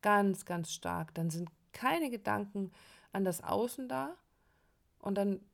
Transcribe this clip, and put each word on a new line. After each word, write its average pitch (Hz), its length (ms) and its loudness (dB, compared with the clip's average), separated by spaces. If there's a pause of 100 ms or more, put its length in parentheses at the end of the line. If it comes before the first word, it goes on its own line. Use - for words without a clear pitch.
ganz, 202 440 4
ganz 170 260 -4
stark. 170 440 -4
Dann 165 140 0
sind 165 200 -6 (240)
keine 294 360 0
Gedanken 202 640 -4 (400)
an 196 140 0
das 180 180 0
Außen 240 460 -2
da 269 260 -4 (840)
und 202 160 -2
dann 202 260 2 (120)